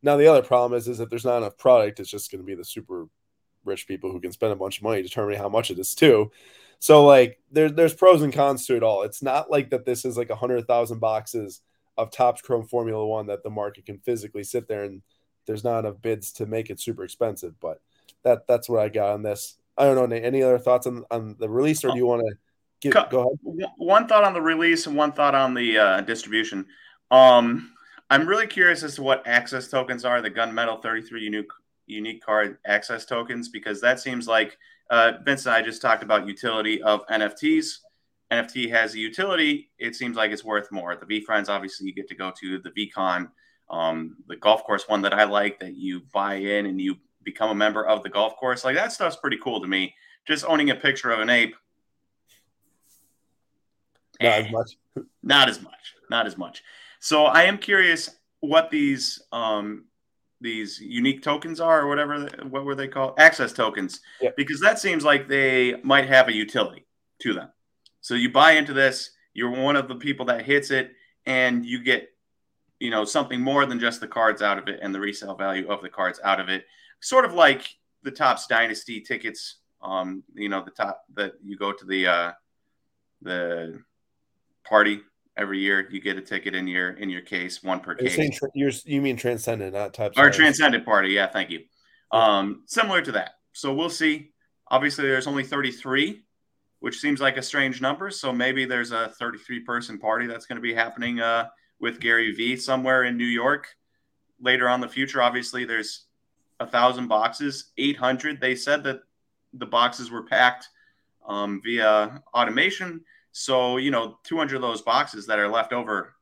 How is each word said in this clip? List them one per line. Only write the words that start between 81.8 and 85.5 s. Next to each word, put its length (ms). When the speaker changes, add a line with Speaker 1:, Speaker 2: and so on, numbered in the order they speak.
Speaker 2:
the, 220
uh, 260
the 600
party 360
every 220